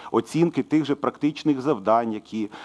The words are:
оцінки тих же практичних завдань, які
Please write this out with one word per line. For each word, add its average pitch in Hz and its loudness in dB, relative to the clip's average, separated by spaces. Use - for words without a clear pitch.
оцінки 151 2
тих 151 0
же 139 0
практичних 147 -2
завдань, 113 2
які 107 -6